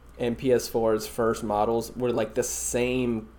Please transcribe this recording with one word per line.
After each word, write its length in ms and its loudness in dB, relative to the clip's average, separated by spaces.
and 200 -2
P 140 2
S 160 4
four's 380 2
first 380 0
models 500 0
were, 180 0
like, 220 -2
the 100 2
same 840 -2